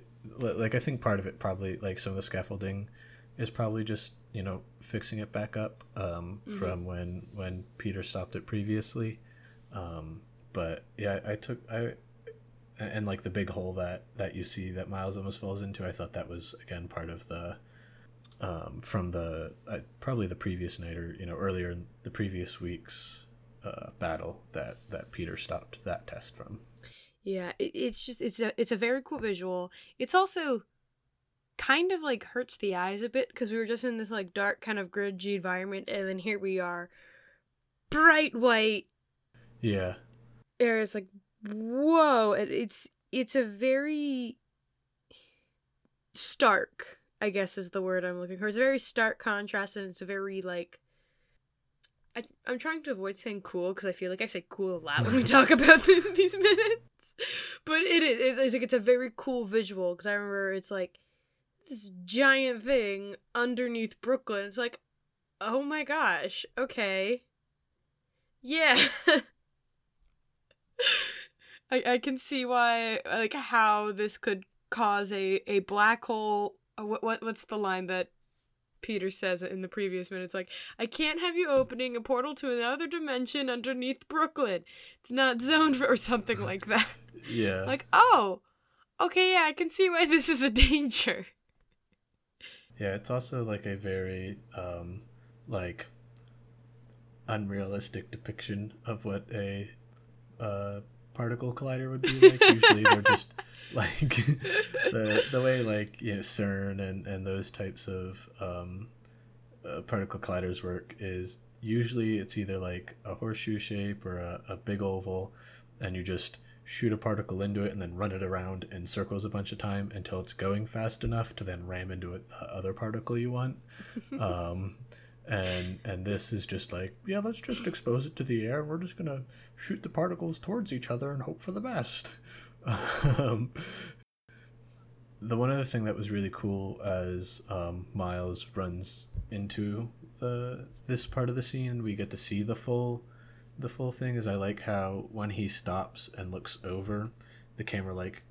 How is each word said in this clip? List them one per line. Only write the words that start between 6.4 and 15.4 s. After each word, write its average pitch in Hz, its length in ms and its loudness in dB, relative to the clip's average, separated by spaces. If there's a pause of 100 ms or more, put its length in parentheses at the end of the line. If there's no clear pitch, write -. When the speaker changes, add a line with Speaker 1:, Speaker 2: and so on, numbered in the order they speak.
Speaker 2:
Mm-hmm. 104 120 -10
Speaker 1:
from 90 260 -4
when, 90 500 -6
when 92 300 -6 (140)
Peter 98 240 -4
stopped - 320 -8
it - 120 -8
previously. 107 720 -4 (520)
Um, 82 500 -10 (300)
but, 82 320 -4 (120)
yeah, 101 280 -2
I, 107 80 -4
I 104 40 -2
took, 123 240 -10 (100)
I, 113 80 -6
a-, 120 160 -4 (880)
and, 107 260 -4
like, 98 160 -4
the 98 80 -6
big 98 180 -2
hole 92 260 -4
that, 90 300 -4 (120)
that 95 180 -4
you 90 80 -6
see 92 300 -6
that 92 160 -6
Miles 95 280 -6
almost 98 220 -6
falls 101 240 -6